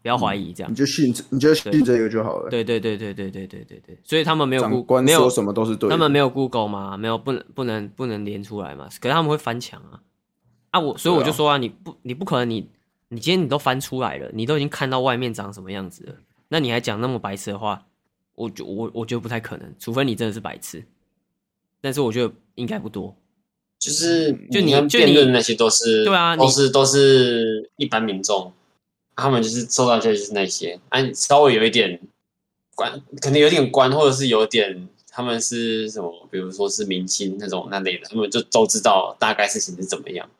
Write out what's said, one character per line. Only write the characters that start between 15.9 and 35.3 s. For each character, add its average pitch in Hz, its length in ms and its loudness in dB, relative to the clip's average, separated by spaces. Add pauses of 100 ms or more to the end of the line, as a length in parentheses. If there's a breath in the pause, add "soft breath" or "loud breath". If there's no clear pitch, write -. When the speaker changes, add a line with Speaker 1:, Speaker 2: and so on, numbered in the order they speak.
Speaker 1:
子 - 160 -20
了， - 80 -18 (340)
那 156 100 -2
你 131 140 -2
还 120 80 0
讲 107 180 -4
那 120 80 -2
么 127 120 -4
白 98 180 -8
痴 101 140 -10
的 101 80 -8
话， 104 260 -6 (500)
我 117 140 -8
就， - 160 -14
我， 104 300 -8
我 113 100 -6
觉 117 100 -6
得 120 60 -4
不 117 80 -10
太 117 100 -6
可 - 200 -12
能， - 200 -18
除 - 140 -10
非 131 140 -2
你 117 80 -2
真 113 120 -4
的 107 60 -4
是 110 80 -10
白 - 160 -12
痴。 - 260 -16 (1000)
但 135 80 -4
是 139 80 -4
我 120 120 0
觉 120 120 0
得 110 80 -4 (220)
应 120 100 -8
该 110 140 -6
不 110 100 -12
多。 98 260 -12 (640)
Speaker 3:
就 - 140 -6
是 165 420 0 (200)
Speaker 1:
就 214 80 4
你， 180 60 4
Speaker 3:
你 147 60 4
看 147 140 4
辩 147 260 6
论 139 200 8
那 120 80 4
些 113 120 0
都 110 160 4
是， 113 280 2
Speaker 1:
就 - 20 4
你， 220 60 4
对 202 100 4
啊， 170 220 2
Speaker 3:
都 131 120 6
是， 135 180 4
Speaker 1:
你 123 60 2
Speaker 3:
都 135 120 6
是 123 920 4
一 143 80 -4
般 113 160 -2
民 98 220 -4
众， 95 300 -2 (640)
他 127 120 0
们 120 140 2
就 110 60 0
是 120 140 -4
受 123 240 0
到 117 120 4
教 110 120 2
育 107 60 2
就 101 80 -4
是 107 80 -10
那 98 140 0
些， 90 320 -8 (120)
啊， 131 120 0
你 123 100 -2
稍 - 280 4
微 139 140 6
有 156 100 4
一 233 40 4
点 139 320 0 (760)
官， 135 260 -6 (180)
可 139 100 -2
能 143 80 4
有 151 120 8
点 147 200 4
官， 131 200 4
或 147 180 4
者 131 40 4
是 131 160 -2
有 110 180 4
点 95 420 -2 (220)
他 123 140 -8
们 117 160 -4